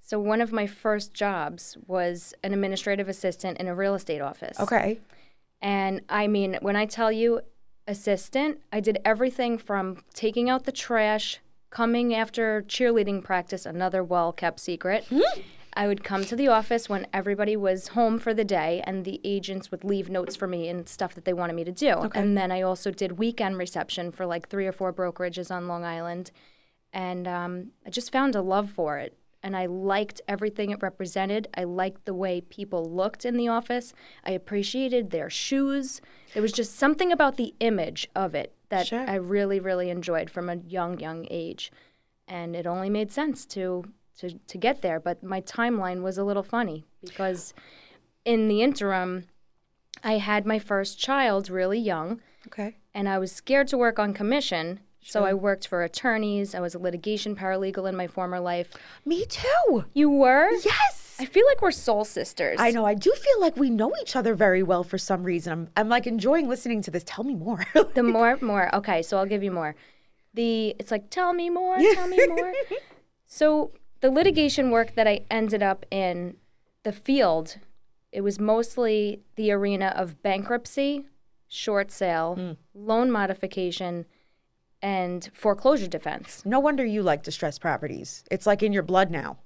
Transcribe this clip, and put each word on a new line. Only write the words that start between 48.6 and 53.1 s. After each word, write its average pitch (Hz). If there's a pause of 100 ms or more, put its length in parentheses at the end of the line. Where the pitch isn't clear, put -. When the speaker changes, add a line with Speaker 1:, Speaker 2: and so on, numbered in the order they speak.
Speaker 1:
interim, 190 (760)
I 220
had 208
my 214
first 196
child 226
really 185
young. 196 (240)
Speaker 2:
Okay. 214 (160)
Speaker 1:
And 202
I 190